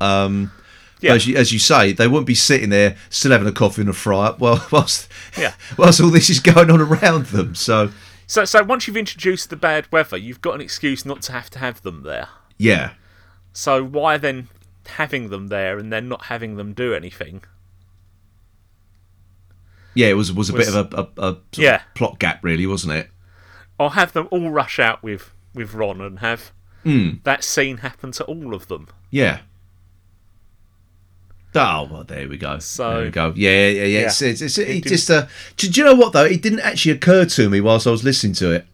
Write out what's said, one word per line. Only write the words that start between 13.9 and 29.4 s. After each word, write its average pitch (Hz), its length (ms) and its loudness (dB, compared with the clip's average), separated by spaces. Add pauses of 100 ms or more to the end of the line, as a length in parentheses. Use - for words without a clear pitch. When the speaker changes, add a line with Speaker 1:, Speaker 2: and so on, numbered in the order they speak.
Speaker 2:
then 135 320 -6 (420)
having 135 400 -6
them 98 180 -10
there 98 300 -4
and 107 140 -12
then 113 160 -8
not 123 180 -12
having 113 300 -10
them 104 180 -12
do 120 200 -4
anything. 87 480 -12 (2500)
Speaker 1:
Yeah, 120 140 4
it 98 60 4
was, 98 180 0
was 98 180 -2
a - 20 -4
Speaker 2:
Was 117 160 0
Speaker 1:
bit 101 80 -2
of 101 180 -2
a, - 20 -14
a, 98 60 -4
a 92 300 -8
sort 90 60 -16 (200)
of - 0 -
Speaker 2:
Yeah. 131 240 4 (120)
Speaker 1:
plot - 240 -6
gap, 82 260 -4
really, 85 220 -2
wasn't 90 280 -4
it? - 140 -8 (680)
Speaker 2:
Or 143 140 -2
have 175 200 -2
them 165 180 -6
all 170 200 -4
rush 147 280 -2
out 113 240 0
with, 104 300 -12 (220)
with 107 200 -12
Ron 101 260 -6
and 98 200 -14
have 117 320 -6 (320)
Speaker 1:
Mm. 120 400 0
Speaker 2:
that 139 200 -2
scene 135 340 -4
happen 131 340 -14
to - 120 -10
all 147 300 -12
of 95 140 -12
them. 78 200 -12 (220)
Speaker 1:
Yeah. 120 300 0 (2250)